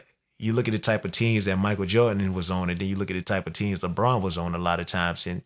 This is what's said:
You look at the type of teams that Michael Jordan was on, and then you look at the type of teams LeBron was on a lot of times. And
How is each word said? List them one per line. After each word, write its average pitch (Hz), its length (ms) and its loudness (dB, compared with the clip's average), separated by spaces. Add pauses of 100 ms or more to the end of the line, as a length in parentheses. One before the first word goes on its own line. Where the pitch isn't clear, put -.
(380)
You 110 140 -2
look 113 160 0
at 110 40 0
the 107 60 0
type 107 280 2
of 90 60 -4
teams 110 340 2
that 95 100 0
Michael 98 300 0
Jordan 98 480 2
was 90 160 0
on, 92 180 0
and 87 100 -2
then 95 80 -2
you 95 100 -2
look 98 140 -4
at 92 60 -4
the 92 60 -4
type 95 240 -2
of 82 80 -10
teams 98 260 0
LeBron 104 400 0
was 92 160 -2
on 87 180 -2
a 85 40 -2
lot 87 220 0
of 87 40 -4
times. 87 420 0
And 90 200 -6